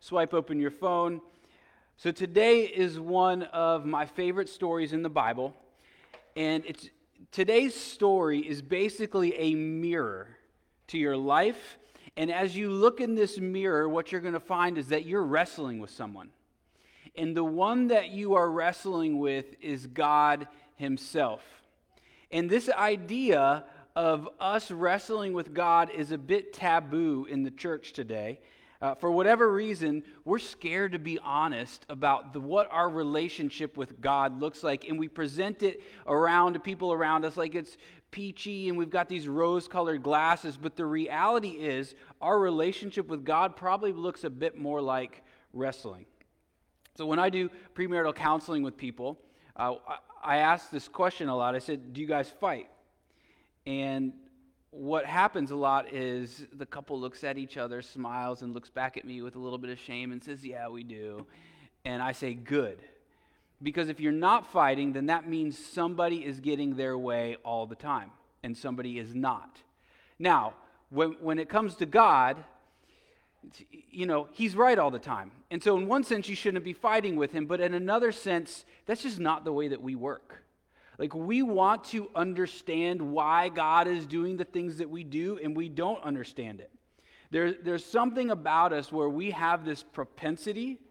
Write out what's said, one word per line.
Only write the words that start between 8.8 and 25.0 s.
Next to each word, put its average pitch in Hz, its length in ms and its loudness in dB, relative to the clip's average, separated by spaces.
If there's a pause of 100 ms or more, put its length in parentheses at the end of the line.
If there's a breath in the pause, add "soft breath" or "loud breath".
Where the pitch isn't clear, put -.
a 160 180 2
mirror 156 760 -2 (580)
to - 100 -8
your 143 220 2
life. 156 580 2 (400 loud breath)
And 160 160 -2
as 180 240 -2
you 202 140 -2
look 233 320 4
in 226 140 -2
this 202 200 2
mirror, 185 500 0
what 165 260 -2
you're 180 100 -4
gonna 170 180 -4
find 175 380 0
is 131 100 -4
that 156 160 0
you're 180 220 0
wrestling 147 520 0
with 107 120 -12
someone. 101 400 -12 (840 soft breath)
And 165 220 -2
the 165 80 2
one 202 440 2
that 208 200 4
you 196 240 0
are 175 180 6
wrestling 165 680 0
with 135 420 -2
is 135 280 -8
God 147 600 4 (280 loud breath)
himself. 135 680 -2 (880 soft breath)
And 170 180 0
this 233 220 2
idea 185 920 4 (320 loud breath)
of 160 320 2 (100)
us 208 320 -2
wrestling 190 640 0